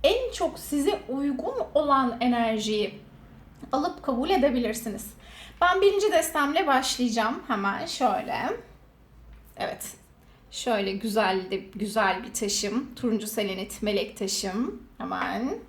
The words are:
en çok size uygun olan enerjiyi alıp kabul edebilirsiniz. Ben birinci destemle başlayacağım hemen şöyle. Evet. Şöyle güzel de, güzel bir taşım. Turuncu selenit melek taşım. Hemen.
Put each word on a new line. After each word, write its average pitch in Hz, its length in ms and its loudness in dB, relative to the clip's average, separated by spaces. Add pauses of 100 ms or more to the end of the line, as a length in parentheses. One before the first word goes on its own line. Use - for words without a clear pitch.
en 480 300 4
çok - 260 -2
size 294 400 0 (100)
uygun 277 460 -2 (200)
olan 269 460 4
enerjiyi 220 760 2 (760)
alıp 294 300 -2
kabul 262 280 0
edebilirsiniz. 240 840 0 (460)
Ben 359 200 6
birinci 403 320 4
destemle 320 540 2
başlayacağım 247 800 2
hemen 196 380 -2
şöyle. 226 500 0 (1200)
Evet. - 300 -6 (640)
Şöyle 202 420 0
güzel 196 580 0
de, 196 60 -2
güzel 196 680 0
bir - 100 -12
taşım. 208 640 -2
Turuncu 220 300 0
selenit 196 560 -4
melek 208 340 -2
taşım. 202 680 -2 (160)
Hemen. 190 500 -2 (200)